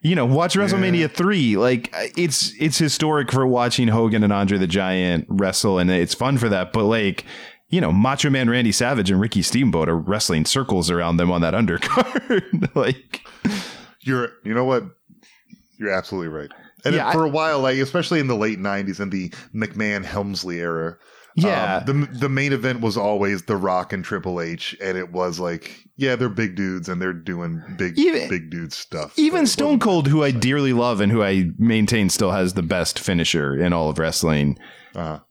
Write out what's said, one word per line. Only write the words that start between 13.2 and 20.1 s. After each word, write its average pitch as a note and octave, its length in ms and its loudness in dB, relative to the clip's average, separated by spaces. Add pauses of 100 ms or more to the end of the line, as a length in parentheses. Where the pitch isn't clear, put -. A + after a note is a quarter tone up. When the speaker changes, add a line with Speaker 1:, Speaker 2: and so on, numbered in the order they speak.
Speaker 2:
You're, B2 300 -2 (140)
you G#2+ 100 -4
know B2 100 2
what? B2+ 200 0 (920)
You're G#2 140 -2
absolutely F#2 360 -4
right. D2+ 220 -10 (340)
And C#3 100 2
Speaker 1:
Yeah, C#3+ 180 0
Speaker 2:
for D#3+ 120 2
Speaker 1:
I D#3 40 0
Speaker 2:
a - 20 -2
while, D#3 300 0
like, C3 180 2
especially D#3+ 420 0
in C#3 60 0
the B2+ 100 0
late G#2+ 220 0
nineties G2 420 -4
and G2+ 100 -4
the F#2 200 -4 (240)
McMahon G#2 500 -4
Helmsley F#2 560 -6